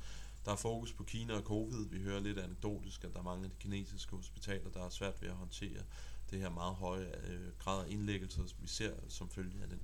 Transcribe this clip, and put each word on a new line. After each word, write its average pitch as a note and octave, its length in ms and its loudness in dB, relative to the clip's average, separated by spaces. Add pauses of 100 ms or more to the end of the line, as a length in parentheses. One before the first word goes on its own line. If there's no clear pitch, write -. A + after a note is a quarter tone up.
(440)
Der G#2 80 4
er G2+ 40 6
fokus A#2 360 2
på - 120 -4
Kina A2+ 300 0
og G#2 80 4
covid. G#2+ 460 2
Vi F#2+ 140 0
hører G2 180 2
lidt G2+ 180 4
anekdotisk, F#2+ 640 0
at F2 80 -2
der F2+ 60 0
er F2+ 40 -2
mange F2+ 220 0
af F#2+ 60 -2
de F#2 80 -6
kinesiske G2 580 0
hospitaler, F#2 540 0
der F2+ 120 -2
har F2+ 80 -2
svært F#2+ 320 0
ved F#2 60 0
at F#2 60 0
håndtere F#2 480 -2 (480)
det F#2+ 100 2
her F#2 100 2
meget F2 240 2
høje, F#2 540 0
øh, F2+ 200 -2 (100)
grad F#2+ 260 2
af - 60 -2
indlæggelser, G2+ 520 2 (180)
vi - 60 -4
ser G#2+ 280 0 (140)
som F2+ 220 -2
følge F#2+ 320 -2
af F#2+ 60 0
den F#2 160 -2